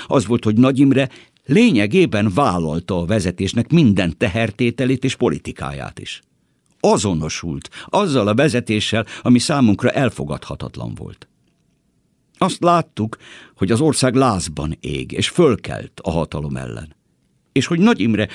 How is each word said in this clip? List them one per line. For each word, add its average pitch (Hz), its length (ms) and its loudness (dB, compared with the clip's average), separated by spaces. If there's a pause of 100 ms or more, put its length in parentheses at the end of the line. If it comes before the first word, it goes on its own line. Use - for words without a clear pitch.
az 120 180 2
volt, 113 180 0
hogy 107 140 2
Nagy 131 220 4
Imre 135 300 4 (360)
lényegében 110 880 2
vállalta 87 640 0
a 85 80 -2
vezetésnek 98 680 -2
minden 101 460 4
tehertételét 117 840 -2
és 131 120 -2
politikáját 71 840 -6
is. - 220 -16 (580)
Azonosult 85 920 -2 (160)
azzal 139 420 0
a 107 60 0
vezetéssel, 113 720 0 (160)
ami 120 180 4
számunkra 120 500 2
elfogadhatatlan 67 1040 -6
volt. - 320 -18 (1120)
Azt 175 260 -2
láttuk, 165 540 2 (380)
hogy 95 160 0
az 113 100 2
ország 131 340 2
lázban 80 640 0
ég, 69 320 -8
és - 180 -2
fölkelt 107 720 -2
a 87 80 -2
hatalom 76 460 -4
ellen. 62 380 -12 (560)
És 135 140 0
hogy 170 140 -2
Nagy 220 200 4
Imre 107 360 0